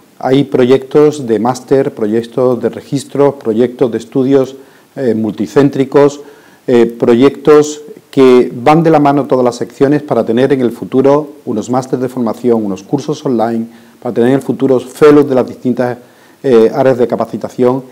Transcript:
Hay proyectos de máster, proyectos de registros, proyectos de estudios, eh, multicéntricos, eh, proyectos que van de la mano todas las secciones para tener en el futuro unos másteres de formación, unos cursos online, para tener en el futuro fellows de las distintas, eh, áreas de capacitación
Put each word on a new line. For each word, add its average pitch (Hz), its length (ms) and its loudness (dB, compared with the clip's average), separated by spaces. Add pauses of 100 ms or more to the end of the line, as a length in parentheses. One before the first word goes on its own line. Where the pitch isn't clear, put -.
(180)
Hay 135 260 0
proyectos 135 840 0
de 110 100 0
máster, 127 560 -2
proyectos 117 680 -2
de 110 100 -4
registros, 135 680 -4
proyectos 120 560 -2
de 110 60 -6
estudios, 131 580 -2 (400)
eh, 127 180 -2
multicéntricos, 139 1040 0 (460)
eh, 120 200 4
proyectos 139 960 2 (280)
que 127 400 4
van 147 320 2
de 165 80 2
la 156 80 4
mano 143 280 0
todas 127 180 0
las 120 120 -2
secciones 139 460 -2
para 117 220 -2
tener 120 300 0
en 131 80 0
el 113 100 -2
futuro 135 600 0 (120)
unos 107 240 -6
másteres 127 320 -4
de 127 80 -6
formación, 117 560 -2
unos 95 180 -6
cursos 143 440 -8
online, 117 400 -2 (360)
para 120 120 -8
tener 120 160 2
en 135 60 2
el 135 40 -2
futuro 131 400 -2
fellows 147 480 4
de 131 60 -2
las 123 120 0
distintas, 123 520 -6 (440)
eh, 113 320 4
áreas 131 220 2
de 120 100 0
capacitación 123 840 -4